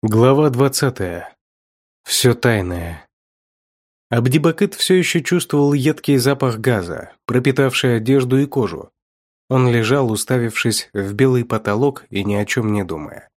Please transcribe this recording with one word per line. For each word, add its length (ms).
Глава 440
двадцатая. 840
Все 320
тайное. 720
Абдибакыт 640
все 220
еще 240
чувствовал 520
едкий 460
запах 400
газа, 560
пропитавший 720
одежду 420
и 60
кожу. 460
Он 240
лежал, 380
уставившись 840
в 220
белый 320
потолок 640
и 120
ни 120
о 100
чем 300
не 100
думая. 540